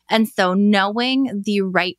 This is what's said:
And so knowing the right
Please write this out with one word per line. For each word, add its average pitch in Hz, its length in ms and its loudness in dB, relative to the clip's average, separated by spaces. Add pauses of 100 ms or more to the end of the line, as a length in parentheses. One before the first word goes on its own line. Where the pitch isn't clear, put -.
(120)
And 220 180 2
so 185 240 0
knowing 208 920 0
the 202 160 0
right 185 360 -2